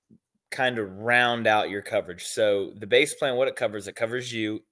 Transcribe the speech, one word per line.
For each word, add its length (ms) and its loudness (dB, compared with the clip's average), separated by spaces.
kind 280 -2
of 120 -4
round 560 2
out 240 4
your 120 -4
coverage. 420 -4
So 540 2
the 80 -10
base 280 4
plan, 220 -2
what 100 2
it 80 -4
covers, 320 -4
it 80 -10
covers 380 -4
you 400 -4